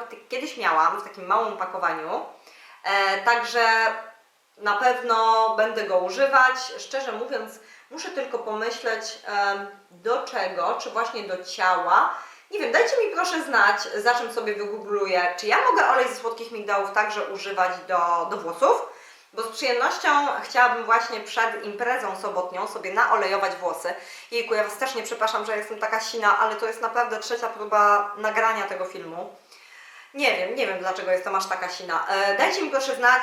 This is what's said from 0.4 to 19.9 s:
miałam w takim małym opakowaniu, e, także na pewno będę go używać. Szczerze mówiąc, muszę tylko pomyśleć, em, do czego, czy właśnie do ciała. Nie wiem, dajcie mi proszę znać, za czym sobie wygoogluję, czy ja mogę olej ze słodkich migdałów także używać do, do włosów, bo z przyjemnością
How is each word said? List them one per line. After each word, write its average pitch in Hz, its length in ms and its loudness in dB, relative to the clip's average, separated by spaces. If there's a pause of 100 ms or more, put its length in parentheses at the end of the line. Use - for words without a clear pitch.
miałam 165 440 2
w - 40 -10
takim 180 220 -14
małym 214 260 0
opakowaniu, 180 760 -4 (580)
e, 196 340 2
także 233 480 2 (920)
na 208 180 0
pewno 226 800 4
będę 220 260 0
go 196 160 2
używać. 262 800 4
Szczerze 269 340 -6
mówiąc, 220 460 -8 (320)
muszę 330 180 -12
tylko 247 300 -6
pomyśleć, 220 880 -4
em, 202 400 0 (240)
do 220 320 -2
czego, 190 600 -2
czy 247 80 -8
właśnie 220 320 -4
do 185 220 -8
ciała. 180 680 4 (360)
Nie 415 80 -6
wiem, 285 140 -2
dajcie 466 240 4
mi 466 180 2
proszę 349 280 0
znać, 208 400 4
za 214 320 2
czym 233 180 -4
sobie 214 220 -2
wygoogluję, 196 840 0
czy 220 100 -8
ja 214 100 4 (140)
mogę - 180 6
olej 262 200 4
ze 240 60 -6
słodkich 233 380 -8
migdałów 202 400 -2
także 214 320 0
używać 190 480 -2 (160)
do, 170 420 2
do - 60 -4
włosów, 170 560 0 (400)
bo 214 100 -8
z 226 60 -6
przyjemnością 247 600 0 (340)